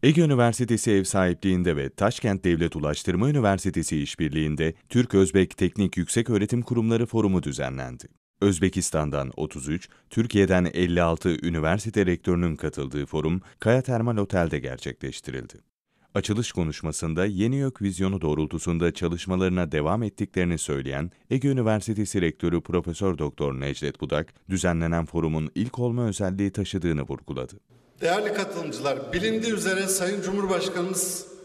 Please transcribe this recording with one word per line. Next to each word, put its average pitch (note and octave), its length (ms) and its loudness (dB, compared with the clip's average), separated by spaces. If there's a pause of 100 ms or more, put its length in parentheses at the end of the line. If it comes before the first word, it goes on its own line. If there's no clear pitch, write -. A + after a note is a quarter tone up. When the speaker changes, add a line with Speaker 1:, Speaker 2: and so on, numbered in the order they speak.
Speaker 1:
Ege D3+ 180 6
Üniversitesi A#2 680 4
ev G2 120 6
sahipliğinde F2+ 720 2
ve C#2 140 -2
Taşkent G2 540 0
Devlet E2+ 320 2
Ulaştırma F2 540 0
Üniversitesi F#2+ 720 0
işbirliğinde D#2 720 0 (160)
Türk-Özbek G2 680 4
Teknik F#2 400 0
Yükseköğretim G#2+ 640 0
Kurumları A#2 440 2
Forumu G2+ 380 2
düzenlendi. C2 640 -6 (360)
Özbekistan'dan D#2 960 2
otuz D2 320 -6
üç, - 200 -4 (200)
Türkiye'den G2 640 4
elli F2 280 2
altı E2 280 2 (160)
üniversite F2+ 600 2
rektörünün F2 500 2
katıldığı C#2+ 500 -4
forum D#2 360 -2 (180)
Kaya A#2+ 220 4
Termal A#2 360 0
Otel'de F2 420 0
gerçekleştirildi. C2 920 -10 (600)
Açılış G#2 380 -2
konuşmasında D#2+ 720 -2
yeni G#2+ 320 0
yok C3+ 240 -4
vizyonu F#2+ 400 -2
doğrultusunda E2 720 0
çalışmalarına F2+ 800 0
devam D#2+ 320 0
ettiklerini F2+ 540 -2
söyleyen C#2 540 -4 (180)
Ege C3 180 0
Üniversitesi G#2+ 720 0
Rektörü E2 400 0
Profesör F2 560 -2
Doktor C#2+ 420 -4
Necdet C#2 420 -6
Budak, D2+ 320 -4 (160)
düzenlenen E2+ 560 0
forumun D#2 500 -2
ilk A#2+ 240 -4
olma A#2+ 280 0
özelliği G2 440 -2
taşıdığını E2+ 500 -2
vurguladı. C2 520 -8 (480)
Speaker 2:
Değerli G#3 320 0
katılımcılar, D3 800 -4
bilindiği A3 400 -2
üzere F#3+ 340 0
Sayın F#3+ 340 -2
Cumhurbaşkanımız F#3 1040 -2 (180)